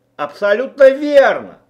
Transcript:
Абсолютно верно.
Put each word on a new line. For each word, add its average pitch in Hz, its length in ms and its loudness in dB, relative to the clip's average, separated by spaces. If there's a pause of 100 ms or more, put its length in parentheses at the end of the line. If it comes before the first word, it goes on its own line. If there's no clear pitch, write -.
(180)
Абсолютно 220 720 -2
верно. 262 720 0 (100)